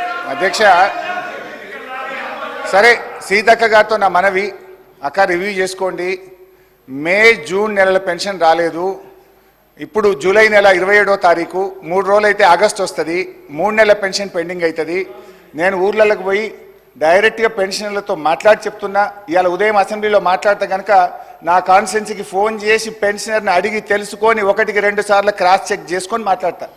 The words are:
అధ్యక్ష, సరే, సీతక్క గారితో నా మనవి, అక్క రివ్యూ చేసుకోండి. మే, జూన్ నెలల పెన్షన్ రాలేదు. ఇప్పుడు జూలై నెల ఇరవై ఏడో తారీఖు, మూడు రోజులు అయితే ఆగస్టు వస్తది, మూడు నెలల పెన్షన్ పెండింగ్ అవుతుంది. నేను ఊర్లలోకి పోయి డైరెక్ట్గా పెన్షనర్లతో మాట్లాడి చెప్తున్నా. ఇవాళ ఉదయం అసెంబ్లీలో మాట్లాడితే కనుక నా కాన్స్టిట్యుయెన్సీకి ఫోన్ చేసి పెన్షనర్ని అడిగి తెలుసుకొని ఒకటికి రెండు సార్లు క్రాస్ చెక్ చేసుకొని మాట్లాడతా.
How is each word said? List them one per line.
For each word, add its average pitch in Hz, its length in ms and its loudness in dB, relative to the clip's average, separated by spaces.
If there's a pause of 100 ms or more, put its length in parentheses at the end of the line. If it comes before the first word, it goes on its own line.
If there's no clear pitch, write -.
(300)
అధ్యక్ష, 165 300 -4 (2000)
సరే, 220 320 4 (240)
సీతక్క 220 360 2
గారితో 214 340 4
నా 202 100 2
మనవి, 190 460 0 (500)
అక్క 143 160 -6
రివ్యూ 190 320 0
చేసుకోండి. 185 680 -4 (680)
మే, 175 600 2
జూన్ 208 260 -2
నెలల 190 220 4
పెన్షన్ 185 440 -4
రాలేదు. 170 600 0 (800)
ఇప్పుడు 196 440 0
జూలై 208 240 4
నెల 208 180 4
ఇరవై 190 320 4
ఏడో 196 180 2
తారీఖు, 180 680 0
మూడు 180 240 -2
రోజులు 208 180 2
అయితే 202 180 2
ఆగస్టు 190 400 4
వస్తది, 175 540 -6 (120)
మూడు 180 260 -2
నెలల 214 180 4
పెన్షన్ 196 420 -4
పెండింగ్ 175 280 -6
అవుతుంది. 165 440 -4 (480)
నేను 185 220 0
ఊర్లలోకి 208 460 2
పోయి 196 300 -2 (440)
డైరెక్ట్గా 208 520 2
పెన్షనర్లతో 202 640 -6
మాట్లాడి 165 500 2
చెప్తున్నా. 202 460 -4 (180)
ఇవాళ 180 180 2
ఉదయం 202 300 0
అసెంబ్లీలో 208 420 0
మాట్లాడితే 190 480 0
కనుక 190 420 2 (340)
నా 170 160 4
కాన్స్టిట్యుయెన్సీకి 202 720 0
ఫోన్ 208 340 -2
చేసి 220 260 0
పెన్షనర్ని 208 640 -2
అడిగి 208 300 0
తెలుసుకొని 208 600 -2
ఒకటికి 202 380 0
రెండు 208 220 0
సార్లు 196 300 2
క్రాస్ 190 400 2
చెక్ 165 200 -6
చేసుకొని 185 320 -6
మాట్లాడతా. 185 540 -4